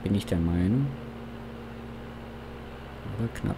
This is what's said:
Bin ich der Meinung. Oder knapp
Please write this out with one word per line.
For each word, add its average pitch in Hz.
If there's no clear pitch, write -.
Bin 98
ich 98
der 87
Meinung. 90
Oder 113
knapp -